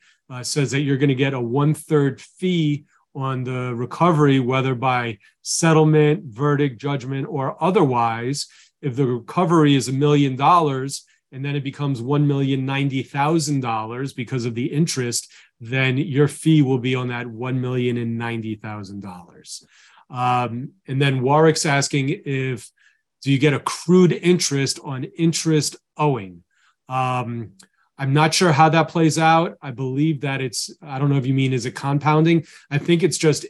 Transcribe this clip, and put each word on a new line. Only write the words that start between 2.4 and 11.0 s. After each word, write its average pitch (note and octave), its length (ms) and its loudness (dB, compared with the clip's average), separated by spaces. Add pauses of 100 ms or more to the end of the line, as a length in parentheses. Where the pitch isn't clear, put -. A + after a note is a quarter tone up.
on C3 300 -6
the B2+ 300 -6
recovery, C#3+ 680 4
whether C3 340 0
by B2 440 -2 (240)
settlement, D#3 840 4
verdict, C#3 540 -2
judgment, C3+ 520 -6
or C3+ 340 -6
otherwise, B2+ 840 0 (360)
if C3+ 120 -6
the C3+ 120 0
recovery D3 680 2
is B2+ 140 0
a C3 40 -4
million C#3+ 440 2
dollars C#3+ 680 0 (280)